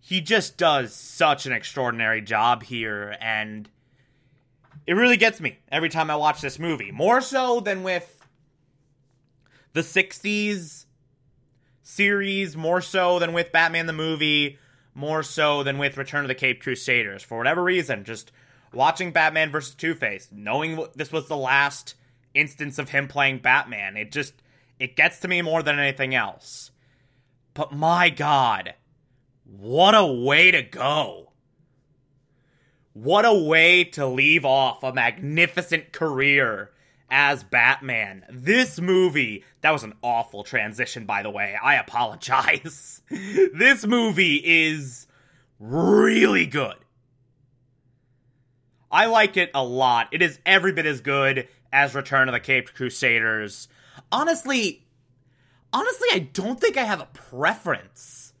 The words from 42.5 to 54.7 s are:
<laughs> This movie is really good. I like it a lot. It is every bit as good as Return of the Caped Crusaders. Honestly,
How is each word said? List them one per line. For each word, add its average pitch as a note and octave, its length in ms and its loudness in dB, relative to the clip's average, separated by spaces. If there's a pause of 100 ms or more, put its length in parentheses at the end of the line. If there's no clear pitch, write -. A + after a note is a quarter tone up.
<laughs> - 40 -16
This G3+ 760 2
movie F#3+ 580 2
is D#3 600 0 (520)
really G3+ 840 4
good. C#3 320 -6 (2250)
I G3 160 6
like G#3+ 320 4
it F3 160 0
a C3+ 100 0
lot. B2 480 2
It D#3 80 -2
is E3 240 2
every F#3+ 280 4
bit D#3 120 -2
as D3 160 -4
good C3+ 480 0 (240)
as C#3 220 2
Return C3+ 340 0
of B2 60 -4
the A#2 60 -2
Caped B2+ 340 -2
Crusaders. A2+ 960 -2 (440)
Honestly, C4+ 720 -2 (880)